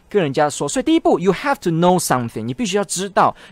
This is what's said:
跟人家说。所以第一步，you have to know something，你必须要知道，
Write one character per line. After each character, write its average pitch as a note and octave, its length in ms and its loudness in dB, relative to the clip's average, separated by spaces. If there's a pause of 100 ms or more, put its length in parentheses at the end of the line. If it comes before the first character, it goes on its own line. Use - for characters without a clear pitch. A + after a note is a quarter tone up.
跟 G3+ 140 0
人 D3 100 -2
家 D3 160 2
说。 C#3+ 220 -4
所 C4 100 -2
以 B3+ 40 -4
第 D#4+ 100 2
一 E4 60 4
步， - 180 2
you F3+ 160 2
have C#4 260 -2
to F3 120 -2
know F3 260 4
something， B2 460 -2
你 A#2+ 100 -6
必 B3 100 -6
须 G3 140 -4
要 G3+ 60 0
知 F#3+ 260 -6
道， F3 260 2 (160)